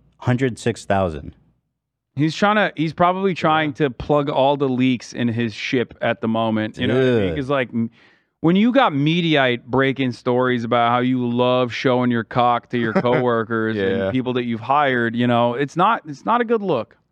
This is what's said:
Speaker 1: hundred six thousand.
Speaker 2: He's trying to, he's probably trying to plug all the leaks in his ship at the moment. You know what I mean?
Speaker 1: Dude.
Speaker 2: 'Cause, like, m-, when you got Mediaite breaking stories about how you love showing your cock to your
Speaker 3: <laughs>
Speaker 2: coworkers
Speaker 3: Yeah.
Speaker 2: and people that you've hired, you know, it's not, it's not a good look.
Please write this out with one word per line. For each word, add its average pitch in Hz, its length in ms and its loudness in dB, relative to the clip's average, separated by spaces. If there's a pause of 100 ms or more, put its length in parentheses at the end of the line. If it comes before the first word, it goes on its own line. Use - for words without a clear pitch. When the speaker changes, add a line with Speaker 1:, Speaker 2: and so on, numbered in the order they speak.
(200)
Speaker 1:
hundred 123 400 -2
six - 260 -4
thousand. 87 480 -2 (800)
Speaker 2:
He's 151 200 -2
trying 208 220 2
to, 190 180 0
he's 151 180 -4
probably 185 400 0
trying 156 400 0
to 143 160 0
plug 143 400 0
all 135 280 2
the 139 120 0
leaks 127 420 0
in 120 160 -2
his 113 280 -2
ship - 460 -4
at 117 200 -2
the 113 60 -4
moment. 110 500 -2
You 127 80 -4
know 131 80 0
what 131 100 2
I 127 60 2 (100)
mean? 98 100 0
Speaker 1:
Dude. 82 60 -4
Speaker 2:
'Cause, 135 140 -6
like, 135 240 -2
m-, 117 160 -2 (520)
when 170 160 4
you 226 140 4
got 247 220 4
Mediaite 143 720 2
breaking 131 460 0
stories 123 520 0
about 117 280 2
how 123 80 2
you 127 280 0
love 123 460 0
showing 123 380 0
your 117 140 0
cock 120 440 0
to 123 80 -4
your 113 160 -2
Speaker 3:
<laughs> 190 80 2
Speaker 2:
coworkers 117 760 0
Speaker 3:
Yeah. 101 100 0
Speaker 2:
and 95 260 0
people 127 220 -2
that 123 100 -2
you've 117 180 -4
hired, 127 540 0
you 120 100 0
know, 120 300 2
it's 139 200 -6
not, 196 300 0
it's 147 220 -14
not 233 140 2
a 233 40 0
good 226 160 0
look. 147 340 -4 (160)